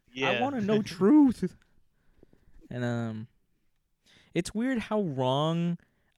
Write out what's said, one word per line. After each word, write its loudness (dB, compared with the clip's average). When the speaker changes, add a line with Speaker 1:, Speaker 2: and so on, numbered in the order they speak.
Speaker 1:
Yeah. -2
Speaker 2:
I 0
wanna -2
know 2
Speaker 1:
<laughs> -8
Speaker 2:
truth." 4
And, -8
um, -6
it's -4
weird -2
how -4
wrong -2